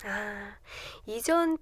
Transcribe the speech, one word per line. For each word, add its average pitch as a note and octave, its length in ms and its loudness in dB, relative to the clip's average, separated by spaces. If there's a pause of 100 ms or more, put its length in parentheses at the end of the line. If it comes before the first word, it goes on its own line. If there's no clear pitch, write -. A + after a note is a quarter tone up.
아, G#3 520 -6 (500)
이전 D#4+ 560 4